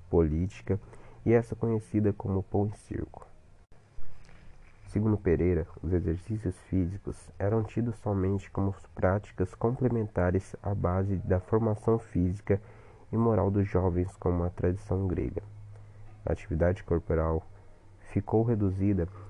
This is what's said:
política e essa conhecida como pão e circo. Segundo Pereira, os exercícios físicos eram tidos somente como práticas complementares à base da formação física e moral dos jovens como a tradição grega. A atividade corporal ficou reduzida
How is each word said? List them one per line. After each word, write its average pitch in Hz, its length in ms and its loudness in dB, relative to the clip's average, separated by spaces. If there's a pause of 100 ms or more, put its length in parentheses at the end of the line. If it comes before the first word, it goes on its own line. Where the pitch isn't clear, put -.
política 85 720 2 (480)
e 113 60 6
essa 117 240 2
conhecida 107 560 0
como 98 320 -4
pão 101 220 0
e 104 120 -6
circo. - 480 -10 (1600)
Segundo 107 280 2
Pereira, 87 520 2 (120)
os 85 120 -4
exercícios 90 680 -2
físicos - 760 -4
eram 107 240 2
tidos 113 360 -2
somente 98 520 0
como 98 240 -2 (180)
práticas 92 600 0
complementares 110 1080 0
à 101 140 -2
base 95 440 0
da 92 200 2
formação 110 580 2
física 98 640 0 (520)
e 110 40 0
moral 107 360 4
dos 98 160 2
jovens 90 480 2
como 87 260 2
a 87 80 0
tradição 95 560 0
grega. - 380 -2 (840)
A - 60 0
atividade 85 500 0
corporal 80 580 0 (600)
ficou - 420 0
reduzida 101 640 2 (220)